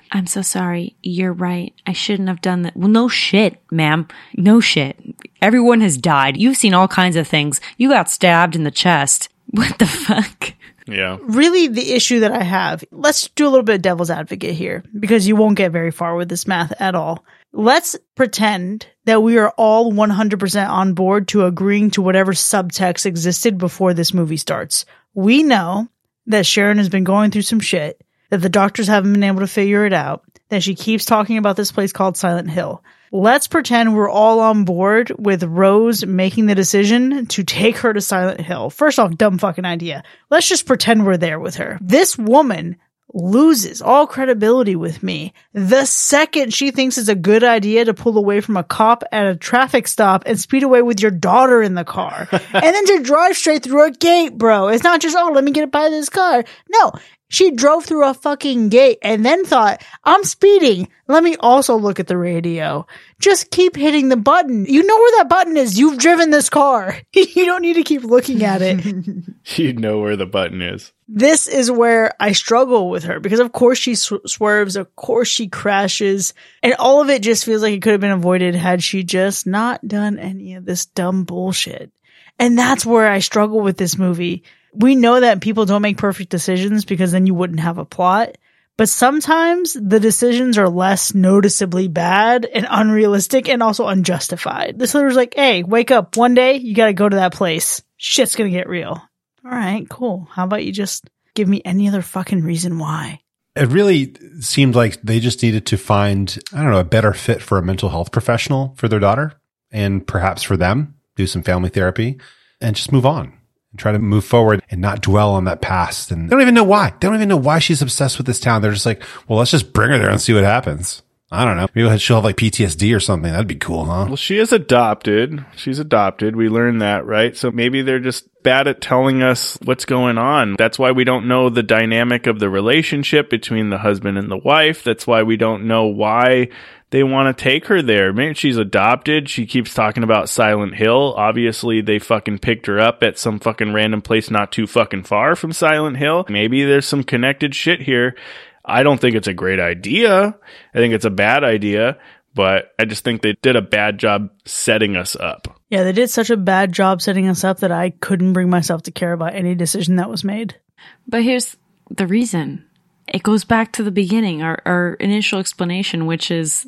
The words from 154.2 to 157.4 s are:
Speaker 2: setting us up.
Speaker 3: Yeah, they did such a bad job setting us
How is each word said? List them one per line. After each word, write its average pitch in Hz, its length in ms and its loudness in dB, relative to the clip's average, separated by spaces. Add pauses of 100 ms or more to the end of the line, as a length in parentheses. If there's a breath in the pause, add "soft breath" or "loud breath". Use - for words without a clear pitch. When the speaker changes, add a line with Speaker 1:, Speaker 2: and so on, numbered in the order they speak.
Speaker 2:
setting 110 520 0
us 90 200 -6
up. - 420 -12 (120)
Speaker 3:
Yeah, 190 120 0
they 185 100 0
did 233 180 0
such 226 200 -2
a 233 60 0
bad 190 360 0
job 190 300 0
setting 190 240 0
us 180 160 -2